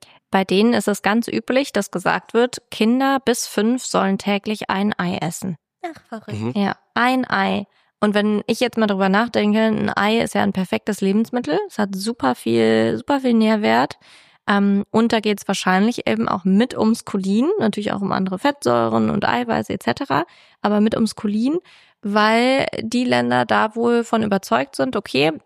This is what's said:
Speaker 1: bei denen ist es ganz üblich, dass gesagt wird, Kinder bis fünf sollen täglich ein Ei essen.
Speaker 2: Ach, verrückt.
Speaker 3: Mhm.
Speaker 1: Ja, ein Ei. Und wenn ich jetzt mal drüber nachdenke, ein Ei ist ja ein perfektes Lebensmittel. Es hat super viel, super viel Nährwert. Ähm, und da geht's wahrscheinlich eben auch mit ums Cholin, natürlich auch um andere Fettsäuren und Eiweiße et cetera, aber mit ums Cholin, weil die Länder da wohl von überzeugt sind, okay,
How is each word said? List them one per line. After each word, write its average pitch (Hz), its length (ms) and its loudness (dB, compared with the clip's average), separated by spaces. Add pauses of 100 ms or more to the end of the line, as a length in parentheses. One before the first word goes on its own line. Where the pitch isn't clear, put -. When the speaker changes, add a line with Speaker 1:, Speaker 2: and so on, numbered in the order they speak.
(300)
Speaker 1:
bei 190 140 2
denen 208 280 4
ist 208 160 0
es 202 140 -2
ganz 214 260 0
üblich, 254 440 -2
dass 202 180 -2
gesagt 175 440 -2
wird, 240 360 0
Kinder 262 540 2
bis - 220 0
fünf 233 380 0
sollen 196 340 0
täglich 202 520 -4
ein 202 280 0
Ei 180 200 -2
essen. 170 380 -6 (260)
Speaker 2:
Ach, 339 260 -12
verrückt. 214 320 -10
Speaker 3:
Mhm. - 140 -4
Speaker 1:
Ja, 202 220 -2 (180)
ein 254 340 0
Ei. 196 380 -2 (340)
Und 208 140 2
wenn 208 320 0
ich 226 140 -2
jetzt 240 180 -2
mal 220 80 2
drüber 190 240 2
nachdenke, 214 500 2
ein 214 340 0
Ei 214 260 0
ist - 140 -2
ja 208 80 0
ein 202 100 0
perfektes 196 500 -4
Lebensmittel. 247 560 0 (100)
Es - 100 -10
hat 202 160 -4
super 233 400 -2
viel, 226 640 2
super 269 240 -2
viel 247 140 2
Nährwert. 220 640 2 (480)
Ähm, 202 440 2
und 226 220 2
da 220 80 2
geht's 208 280 -2
wahrscheinlich 190 580 0
eben 220 220 -2
auch - 160 -2
mit 202 320 2
ums 220 300 0
Cholin, 202 420 0 (100)
natürlich 208 340 -2
auch 202 100 -4
um 190 100 -2
andere 190 260 -2
Fettsäuren 226 720 0
und 214 180 -2
Eiweiße 226 460 -2
et 196 100 -6
cetera, 277 420 -2 (360)
aber 208 220 2
mit 220 120 2
ums 226 200 0
Cholin, 233 460 -2 (420)
weil 220 640 2 (160)
die 240 220 -2
Länder 247 420 2
da 214 280 0
wohl 233 300 2
von 220 180 -2
überzeugt 220 540 -2
sind, 262 200 -2
okay, 285 360 0 (140)